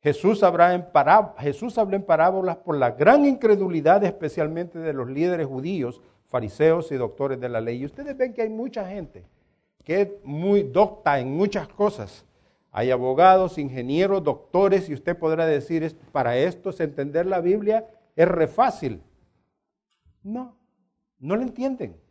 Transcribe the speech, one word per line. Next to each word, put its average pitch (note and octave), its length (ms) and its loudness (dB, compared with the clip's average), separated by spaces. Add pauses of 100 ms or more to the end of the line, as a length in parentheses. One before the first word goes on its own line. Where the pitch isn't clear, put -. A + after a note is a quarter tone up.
Jesús F#3 440 2
habla F3 300 6
en F3+ 180 -6
pará-, F3 460 4
Jesús D3 400 -6
habló G3 180 0
en G3 80 -6
parábolas F3+ 540 2
por D3+ 180 -4
la B2 160 0
gran B3 340 4
incredulidad, G3 760 2
especialmente E3 760 -6
de D#3+ 140 -6
los B2+ 180 -6
líderes D#3+ 380 -2
judíos, C3+ 520 -6 (260)
fariseos D#3 680 0
y - 20 -6
doctores B2+ 460 -4
de B2 80 -6
la A#2 120 -4
ley. A#2+ 180 -6
Y C3+ 80 -8
ustedes C#4 300 -12
ven B3+ 160 -2
que A#3 100 -6
hay A3 80 -2
mucha A3 380 -8
gente F3+ 360 -14 (600)
que F#3 180 0
es G3 60 0 (140)
muy E3+ 420 0
docta D3 540 0
en C3 160 -6
muchas F#3+ 320 -2
cosas. - 600 -6 (440)
Hay A#2 200 -2
abogados, E3+ 680 4
ingenieros, D3 680 -2
doctores, F#3+ 680 0
y - 20 -6
usted E3+ 260 -6
podrá D#3+ 280 0
decir, D#3 360 -2
"Es-, D#3+ 120 -6 (180)
para B2 240 0
estos F3 440 -2
entender D3 440 -4
la F#3 160 0
Biblia G#3 480 0 (260)
es E3+ 140 4
re E3 200 0
fácil". D3 540 -2 (1200)
No, A#3+ 320 -12 (640)
no D#3 180 -4
lo A#3+ 60 -2
entienden. B3 540 -6 (140)